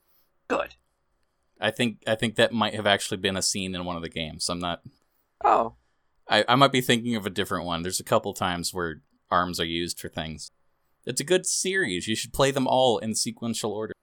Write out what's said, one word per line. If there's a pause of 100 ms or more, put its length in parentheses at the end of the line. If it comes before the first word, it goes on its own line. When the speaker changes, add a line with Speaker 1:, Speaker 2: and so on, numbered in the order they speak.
(460)
Speaker 1:
Good. (840)
Speaker 2:
I
think,
I
think
that
might
have
actually
been
a
scene
in
one
of
the
games.
I'm
not (600)
Speaker 1:
Oh. (520)
Speaker 2:
I,
I
might
be
thinking
of
a
different
one.
There's
a
couple
times
where (300)
arms
are
used
for
things. (540)
It's
a
good
series.
You
should
play
them
all
in
sequential
order (100)